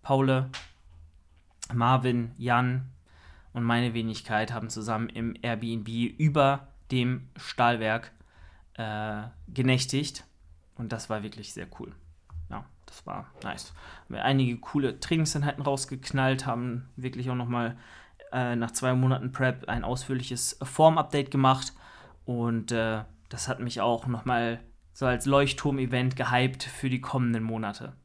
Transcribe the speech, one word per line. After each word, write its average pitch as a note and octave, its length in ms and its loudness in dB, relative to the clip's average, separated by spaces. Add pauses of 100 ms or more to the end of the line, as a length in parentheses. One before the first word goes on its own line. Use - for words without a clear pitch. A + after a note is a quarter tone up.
Paule, C3+ 480 2 (1200)
Marvin, A#2+ 640 4
Jan B2 540 2 (600)
und A#2 120 -2
meine A#2 300 2
Wenigkeit A2 580 -2
haben A2 160 -6
zusammen A2 400 -4
im A2+ 320 -6
Airbnb A2+ 480 -4 (300)
über C#3 500 4 (220)
dem B2+ 460 0
Stahlwerk, A#2 760 0 (640)
äh, G#2+ 480 -6 (260)
genächtigt C3 760 0 (500)
und A#2 180 -8
das A2+ 160 -8
war G#2+ 140 -4
wirklich G#2 320 -12
sehr F2+ 140 -12 (100)
cool. - 160 -12 (560)
Ja, G2+ 160 -10 (180)
das - 220 -20
war - 240 -10 (120)
nice. - 300 -8 (320)
Haben - 100 -12
wir A2 100 -4
einige B2+ 340 2
coole - 420 -2
Trainingseinheiten D3+ 600 0
rausgeknallt, C3+ 840 0
haben A#2+ 520 -4
wirklich B2+ 340 -6
auch B2+ 60 0
nochmal, A#2+ 400 -2 (560)
äh, B2 240 0
nach A#2 140 -2
zwei B2+ 240 0
Monaten C3 380 2
Prep C3 360 0
ein - 160 -2
ausführliches B2+ 800 -4
Form-Update D3 680 6
gemacht C3 420 4 (520)
und, A#2 480 -2
äh, A2 320 0 (240)
das - 200 -8
hat B2+ 120 -4
mich B2 200 -4
auch A#2 260 2
nochmal A#2 540 0 (320)
so C#3 140 -2
als B2 200 2
Leuchtturm-Event C3+ 880 2
gehypt B2+ 460 2
für - 260 -4
die B2+ 120 0
kommenden A#2+ 420 0
Monate. A2 520 -6 (100)